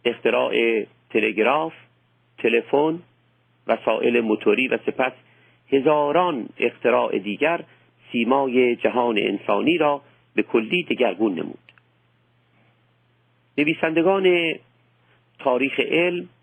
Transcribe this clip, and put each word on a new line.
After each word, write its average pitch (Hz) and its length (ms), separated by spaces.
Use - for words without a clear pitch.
اختراع 117 760
تلگراف، 117 640
تلفن، 139 640
وسایل 117 540
موتوری 110 460
و 120 100
سپس 127 340
هزاران 147 880
اختراع 120 640
دیگر 135 440
سیمای 123 640
جهان 117 420
انسانی 101 600
را 147 240
به 107 80
کلی 123 400
دگرگون 107 500
نمود. - 400
نویسندگان 165 1000
تاریخ 131 400
علم 175 500